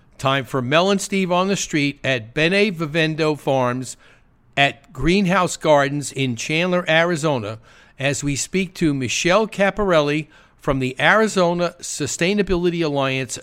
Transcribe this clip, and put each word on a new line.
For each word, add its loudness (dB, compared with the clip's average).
time -2
for -4
Mel 2
and 2
Steve -2
on 2
the 0
Street -2
at -4
Bene 2
Vivendo -2
Farms -2
at 0
Greenhouse 0
Gardens 2
in -2
Chandler, -2
Arizona, 0
as -2
we -2
speak -2
to 0
Michelle 0
Caparelli 0
from -2
the -2
Arizona 2
Sustainability -2
Alliance -2